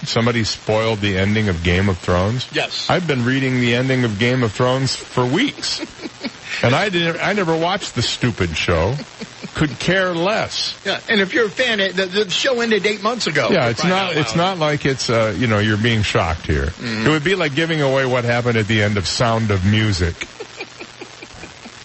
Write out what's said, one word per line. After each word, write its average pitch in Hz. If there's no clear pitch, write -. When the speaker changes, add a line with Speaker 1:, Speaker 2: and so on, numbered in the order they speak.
Speaker 1:
somebody 117
spoiled 110
the 101
ending 104
of 85
Game 92
of 90
Thrones? 98
Speaker 2:
Yes. -
Speaker 1:
I've 170
been 131
reading 131
the 120
ending 127
of 107
Game 123
of 110
Thrones 127
for -
weeks. -
Speaker 2:
<laughs> -
Speaker 1:
And 120
I 190
didn't, 170
I 160
never 175
watched 175
the 123
stupid 92
show. 87
Could 147
care 185
less. 180
Speaker 2:
Yeah, 190
and 208
if 190
you're 233
a 190
fan, 240
it, 190
the, 190
the 190
show 254
ended 220
eight 214
months 226
ago. 156
Speaker 1:
Yeah, 170
Speaker 2:
For 117
Speaker 1:
it's 117
Speaker 2:
crying 180
Speaker 1:
not, 190
Speaker 2:
out 151
Speaker 1:
it's 147
Speaker 2:
loud. 185
Speaker 1:
not 180
like 151
it's, 135
uh, 113
you 120
know, 107
you're 107
being 113
shocked 90
here. 71
Speaker 2:
Mm-hmm. 110
Speaker 1:
It -
would 156
be 190
like 160
giving 160
away 135
what 123
happened 120
at 107
the 107
end 104
of 92
Sound 113
of 92
Music. 101
Speaker 2:
<laughs> -